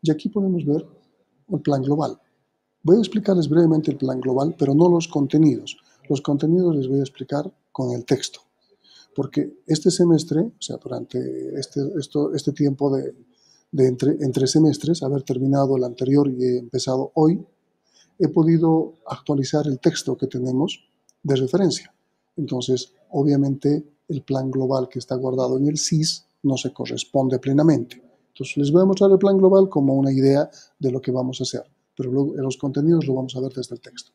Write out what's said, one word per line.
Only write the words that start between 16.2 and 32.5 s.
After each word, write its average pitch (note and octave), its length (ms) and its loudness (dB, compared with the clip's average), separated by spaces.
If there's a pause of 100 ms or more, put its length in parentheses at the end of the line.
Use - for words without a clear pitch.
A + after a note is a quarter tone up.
y B2+ 160 -4
he B2 140 0
empezado B2+ 560 -4
hoy, D#3 320 2 (720)
he D#3 120 0
podido D#3+ 680 2 (100)
actualizar D3 640 -2
el C3 120 -4
texto D3 380 -2
que - 80 -6
tenemos B2+ 640 -6 (320)
de C#3+ 140 -2
referencia. C#3+ 580 -2 (420)
Entonces, B2+ 580 -4 (180)
obviamente, C#3+ 720 0 (220)
el D3 160 -6
plan C3+ 260 -4
global C3 400 -2
que - 80 -10
está - 160 -8
guardado B2+ 460 -2
en C#3+ 80 2
el D#3 100 0
sis - 480 -2 (160)
no C3+ 160 0
se - 160 -6
corresponde B2+ 640 -2
plenamente. C#3 640 2 (280)
Entonces, - 280 -10
les C#3+ 140 0
voy F3 100 6
a F#3+ 40 6
mostrar G3 260 4
el F#3+ 80 6
plan G3 180 2
global F#3+ 320 6
como C#3 240 2
una C3+ 180 0
idea C#3 380 4 (300)
de C3+ 120 -2
lo B2+ 80 -4
que C3 120 -6
vamos B2+ 280 -4
a C3 40 -4
hacer, A#2+ 260 -10 (260)
pero B2+ 160 -6
luego C#3 240 0
en C#3+ 60 -6
los C3 160 -4